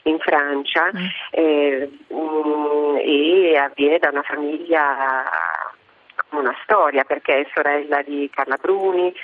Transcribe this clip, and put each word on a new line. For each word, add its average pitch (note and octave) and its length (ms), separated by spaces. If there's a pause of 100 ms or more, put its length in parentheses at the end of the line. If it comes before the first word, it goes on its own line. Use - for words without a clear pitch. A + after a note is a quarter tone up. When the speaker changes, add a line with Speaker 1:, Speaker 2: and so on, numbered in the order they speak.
Speaker 1:
in D#3+ 140
Francia, C#3+ 800
Speaker 2:
Mm. F3+ 80 (260)
Speaker 1:
eh, C#3+ 600 (220)
mm, D3+ 880
e D#3 580
avviene C#3+ 420
da D#3 120
una C#3+ 120
famiglia D3 1040 (1040)
con D3 120
una C3 220
storia, D3 420
perché C#3+ 360
è C#3+ 140
sorella D3 480
di C#3+ 300
Carla C3+ 240
Bruni, F3+ 560 (120)